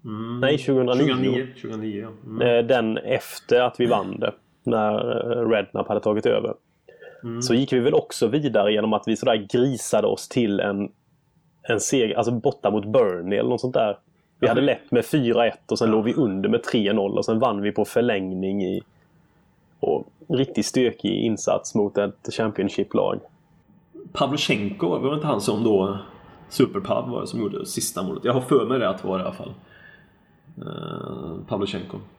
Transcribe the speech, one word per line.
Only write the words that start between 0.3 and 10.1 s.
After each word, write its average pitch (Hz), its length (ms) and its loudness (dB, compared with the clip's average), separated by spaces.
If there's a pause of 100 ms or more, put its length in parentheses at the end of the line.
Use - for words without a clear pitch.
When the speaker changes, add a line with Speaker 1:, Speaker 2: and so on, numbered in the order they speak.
Speaker 2:
Nej, 139 180 2
tjugohundranio. 131 480 2
Speaker 1:
Tjugohundranio, 131 500 0
tjugohundranio, 107 460 -8
ja. 113 80 -12 (200)
Mm. 113 120 -4
Speaker 2:
Eh, 120 240 4
den 113 320 2
efter - 640 0
att 123 180 0
vi 123 60 4
vann 101 340 0
det, 110 140 -2 (300)
när, 113 680 0 (100)
eh, 113 80 0
Redknapp 107 380 0
hade 104 120 0
tagit 107 260 0
över. 110 280 2 (680)
Speaker 1:
Mm. 117 180 -8
Speaker 2:
Så 123 120 0
gick 131 200 2
vi 127 60 4
väl 139 140 2
också - 340 0
vidare 110 460 2
genom 107 200 2
att 101 120 0
vi 110 100 2
sådär 110 360 0
grisade 120 560 2
oss 104 220 -2